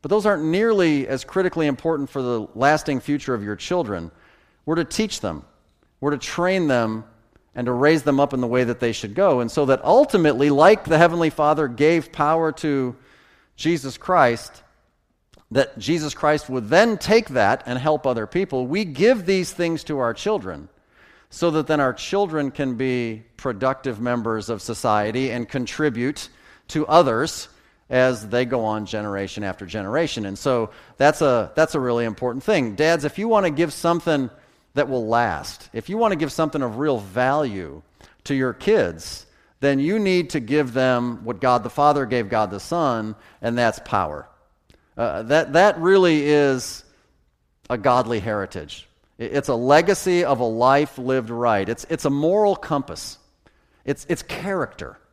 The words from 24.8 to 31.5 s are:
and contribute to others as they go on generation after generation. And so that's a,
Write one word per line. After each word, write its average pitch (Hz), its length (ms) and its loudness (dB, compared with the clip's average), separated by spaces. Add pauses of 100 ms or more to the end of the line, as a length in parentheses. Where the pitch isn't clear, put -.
and 120 180 -6
contribute 127 840 -4 (400)
to 151 180 -2
others 139 640 2 (400)
as 127 400 0
they 123 160 0
go 120 180 -2
on 107 220 -4
generation 104 580 -6
after 95 220 -8
generation. 107 600 -4
And 98 140 -8
so 120 300 -2 (260)
that's 143 260 4
a, 123 320 0